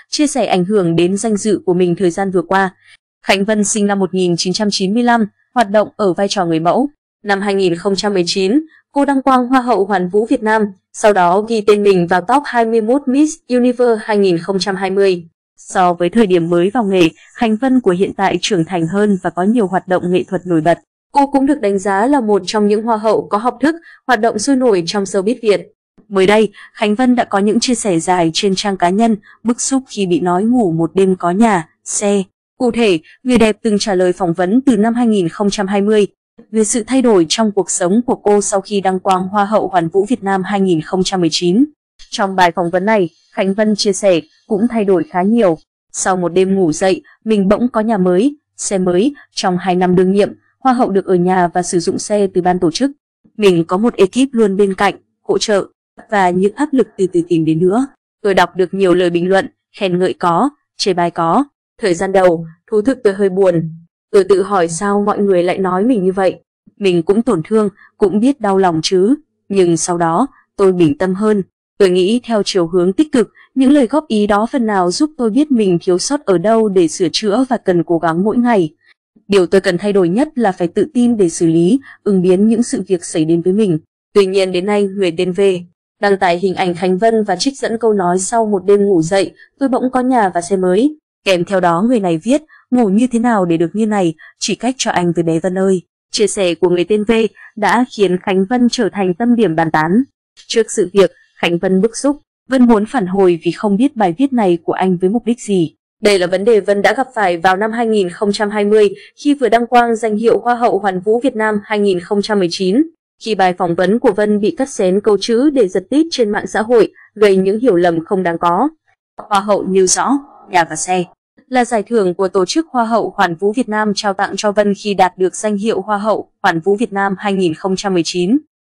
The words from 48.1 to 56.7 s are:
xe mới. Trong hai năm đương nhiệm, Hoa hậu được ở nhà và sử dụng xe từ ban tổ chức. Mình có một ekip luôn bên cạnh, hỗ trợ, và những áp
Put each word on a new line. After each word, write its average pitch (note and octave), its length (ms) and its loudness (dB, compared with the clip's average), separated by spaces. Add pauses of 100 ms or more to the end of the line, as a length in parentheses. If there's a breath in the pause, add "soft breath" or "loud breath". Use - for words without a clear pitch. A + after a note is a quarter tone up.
xe - 200 -6
mới. F#3 360 0 (220 loud breath)
Trong F#3 220 -2
hai F3+ 180 -2
năm F3+ 200 2
đương F#3 160 2
nhiệm, G3+ 180 0 (300)
Hoa C4 140 0
hậu A#3 160 0
được F#3+ 160 -2
ở F#3 100 0
nhà F3+ 320 2
và F3+ 160 -2
sử F3 160 -2
dụng - 200 -4
xe G#3 340 -2
từ F3+ 80 0
ban F3+ 180 0
tổ F3 120 0
chức. C#4 200 -2 (460)
Mình F3+ 280 2
có F#3 120 -2
một A3+ 180 0
ekip A#3+ 360 0
luôn G3+ 260 0
bên G3 160 2
cạnh, G3 220 -2 (280)
hỗ G3 140 -2
trợ, G3 280 -2 (440)
và F#3+ 200 2
những F#3 260 0
áp D4+ 160 -2